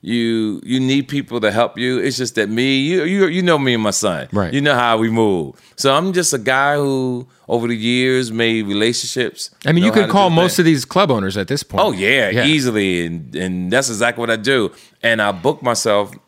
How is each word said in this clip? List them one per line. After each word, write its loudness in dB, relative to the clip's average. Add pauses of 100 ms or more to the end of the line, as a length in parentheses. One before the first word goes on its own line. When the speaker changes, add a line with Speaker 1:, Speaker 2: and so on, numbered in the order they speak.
Speaker 1:
you, -2
you -2
need 0
people -6
to 2
help 0
you. -2
It's -2
just -6
that 0
me, 0
you, 0
you, 0
you -2
know 2
me 2
and 0
my 0
son. -2
Speaker 2:
Right. 0
Speaker 1:
You 0
know 2
how 2
we 0
move. 0 (200)
So 2
I'm 0
just 0
a -2
guy 0
who, -2 (220)
over 0
the -2
years, 0
made 0
relationships. -4 (160)
Speaker 2:
I 2
mean, 4
you 4
Speaker 1:
Know 0
how 4
Speaker 2:
could 2
Speaker 1:
to -2
Speaker 2:
call 4
Speaker 1:
do 2
Speaker 2:
most 4
Speaker 1:
things. -2
Speaker 2:
of 4
these 2
club 2
owners 0
at -4
this -4
point. -2
Speaker 1:
Oh, 2
yeah, 2
Speaker 2:
Yeah. 0
Speaker 1:
easily. 0
And, -10
and -4
that's 0
exactly -2
what -4
I 2
do. 0 (320)
And 2
I 0
book -4
myself 0 (140)